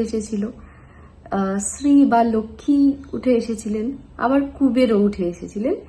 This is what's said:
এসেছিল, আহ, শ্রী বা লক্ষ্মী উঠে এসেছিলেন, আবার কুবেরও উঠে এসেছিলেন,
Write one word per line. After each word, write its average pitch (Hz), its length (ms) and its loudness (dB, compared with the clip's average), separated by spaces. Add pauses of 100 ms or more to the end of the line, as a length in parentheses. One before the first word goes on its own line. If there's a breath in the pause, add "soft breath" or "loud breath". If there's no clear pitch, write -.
এসেছিল, 214 420 -6
আহ, - 1080 -8 (140)
শ্রী 285 240 2 (180)
বা 233 80 6 (140)
লক্ষ্মী 247 440 -2 (380)
উঠে 254 240 0
এসেছিলেন, 214 460 -6 (380)
আবার 269 160 2 (160)
কুবেরও 247 500 2
উঠে 196 260 -2
এসেছিলেন, 208 420 -6 (140)